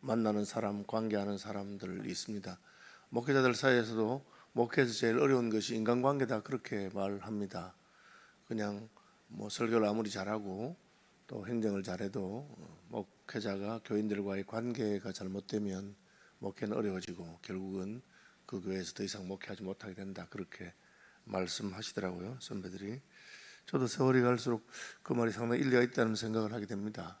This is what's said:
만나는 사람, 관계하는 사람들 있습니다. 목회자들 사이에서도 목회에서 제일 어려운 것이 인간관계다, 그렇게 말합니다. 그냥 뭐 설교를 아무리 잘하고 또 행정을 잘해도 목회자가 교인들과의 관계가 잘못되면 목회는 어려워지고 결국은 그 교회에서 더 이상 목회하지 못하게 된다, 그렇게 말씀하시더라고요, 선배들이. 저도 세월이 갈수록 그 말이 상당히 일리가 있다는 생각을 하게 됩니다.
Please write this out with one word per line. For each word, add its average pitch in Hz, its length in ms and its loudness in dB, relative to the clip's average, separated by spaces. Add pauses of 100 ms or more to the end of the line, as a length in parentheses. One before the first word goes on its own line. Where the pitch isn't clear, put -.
만나는 110 440 2
사람, 101 400 -2
관계하는 104 540 0
사람들 101 720 -6
있습니다. 95 480 -6 (520)
목회자들 127 440 4
사이에서도 117 720 4 (240)
목회에서 120 420 4
제일 117 280 4
어려운 135 280 6
것이 110 280 0
인간관계다, 120 680 2
그렇게 104 500 -4
말합니다. 98 840 -4 (720)
그냥 107 400 -4 (400)
뭐 107 200 -8
설교를 113 380 4
아무리 107 240 2
잘하고 101 680 -4 (520)
또 107 180 -8
행정을 107 380 0
잘해도 98 640 -6 (400)
목회자가 104 960 -6
교인들과의 101 600 0
관계가 110 680 -2
잘못되면 98 840 -4 (460)
목회는 104 360 -4
어려워지고 90 680 -4
결국은 95 600 -6 (420)
그 95 160 -8
교회에서 92 340 -4
더 101 100 -4
이상 95 240 -6
목회하지 98 340 -8
못하게 95 320 -8
된다, 98 360 -10
그렇게 90 440 -10 (520)
말씀하시더라고요, 95 1120 -4
선배들이. 98 600 -8 (680)
저도 131 200 2
세월이 131 360 8
갈수록 120 440 4 (360)
그 - 100 -2
말이 117 180 4
상당히 117 300 2
일리가 127 220 8
있다는 120 320 4
생각을 110 400 0
하게 107 100 -4
됩니다. 101 560 -6